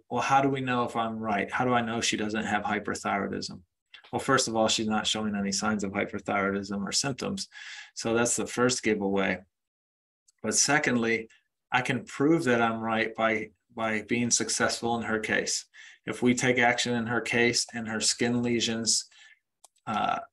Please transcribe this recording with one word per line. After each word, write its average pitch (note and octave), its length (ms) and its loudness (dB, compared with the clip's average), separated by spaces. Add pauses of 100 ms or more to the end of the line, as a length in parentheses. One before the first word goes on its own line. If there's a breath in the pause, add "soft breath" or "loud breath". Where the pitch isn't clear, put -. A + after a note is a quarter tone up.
(100)
"Well, B2 120 -2
how C3+ 180 4
do C#3 80 4
we C3+ 140 -2
know B2 220 0
if A#2 120 -4
I'm A2+ 220 -2
right? G2+ 340 -2
How - 120 0
do B2 100 2
I A#2+ 80 4
know A2+ 180 -2
she - 160 0
doesn't G#2+ 280 -2
have G2+ 200 -2
hyperthyroidism?" G2+ 960 -4 (500 loud breath)
Well, A#2+ 100 -2
first C3 280 2
of A2+ 80 -2
all, A2 120 4
she's G#2+ 200 0
not G#2+ 180 0
showing G#2+ 300 -2
any G2 160 -2
signs G#2 320 0
of G2 80 -2
hyperthyroidism G2+ 880 -2
or F#2 100 -6
symptoms. G2 540 -2 (460 loud breath)
So A2+ 220 -2
that's A#2+ 220 2
the G2+ 100 -2
first B2 360 0
giveaway. G2 640 0 (1000)
But A2 120 0
secondly, A#2 720 2 (420 soft breath)
I B2 120 2
can B2+ 240 -2
prove D3+ 380 2
that A#2+ 180 4
I'm A2+ 180 0
right A2+ 340 -2
by, A2 360 0 (240)
by A2 340 -2
being A#2+ 220 2
successful A#2 640 0
in A2+ 60 -4
her A2 160 0
case. - 480 -2 (400 loud breath)
If A2+ 160 -6
we B2 100 6
take B2 260 2
action A#2+ 360 2
in A#2 120 -2
her A#2 140 0
case A#2+ 540 2
and A2+ 120 -6
her A2 140 -4
skin A#2+ 420 0
lesions, A2+ 680 0 (760 soft breath)
uh, G#2 340 0 (120)